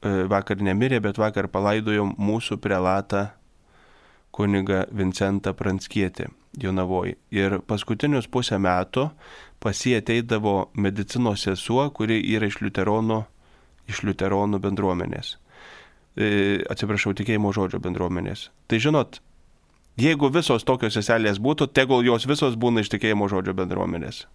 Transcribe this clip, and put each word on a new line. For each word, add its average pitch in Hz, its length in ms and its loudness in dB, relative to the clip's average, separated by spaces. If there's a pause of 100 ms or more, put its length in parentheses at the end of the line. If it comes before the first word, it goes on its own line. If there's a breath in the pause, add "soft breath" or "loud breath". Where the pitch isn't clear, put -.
e, 104 100 0 (160)
vakar 98 320 0
nemirė, 107 400 2
bet 104 160 -2
vakar 104 320 0
palaidojom 104 720 0
mūsų 107 400 -2
prelatą 98 680 0 (1000 soft breath)
kunigą 98 580 2
Vincentą 98 640 0
Pranckietį 95 760 -4 (300)
Jonavoj. 92 560 -2 (200)
Ir 98 340 2
paskutinius 113 640 -2
pusę 123 320 -2
metų 98 480 0 (520 loud breath)
pas 101 160 -2
jį 123 220 2
ateidavo 113 560 0 (160)
medicinos 101 760 0
sesuo, 117 480 0
kuri 110 240 0 (160)
yra 107 160 0
iš - 120 -10
liuteronų, 107 580 0 (720 soft breath)
iš - 140 -6
liuteronų 98 600 0
bendruomenės. 95 720 -2 (800 loud breath)
E, 101 560 2
atsiprašau, 104 480 -2
Tikėjimo 104 360 0
žodžio 95 280 -2
bendruomenės. 90 680 -4 (180)
Tai 117 140 2
žinot, 147 400 0 (760)
jeigu 143 360 4
visos 143 320 2
tokios 120 320 2
seselės 107 440 2
būtų, 143 280 2
tegul 127 360 4
jos 120 240 2
visos 139 280 2
būna 117 260 2
iš - 100 -4
Tikėjimo 104 360 0
žodžio 95 280 -2
bendruomenės. 90 760 -4